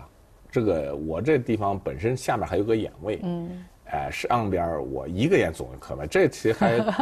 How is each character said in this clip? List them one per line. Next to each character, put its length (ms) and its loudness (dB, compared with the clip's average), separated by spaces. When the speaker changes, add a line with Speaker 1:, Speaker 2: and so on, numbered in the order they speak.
Speaker 1:
这 140 2
个 320 2
我 260 -4
这 180 4
地 180 0
方 200 0
本 220 -6
身 180 0
下 200 -2
面 100 -2
还 100 -2
有 60 2
个 140 2
眼 160 -2
位。 220 -4
Speaker 2:
嗯。 400 -6
Speaker 1:
哎， 220 -4
上 400 0
边 140 2
儿 180 -2
我 240 -6
一 220 0
个 100 6
眼 140 2
总 160 -8
可 160 -10
能， 140 -6
这 180 4
棋 260 2
还 280 4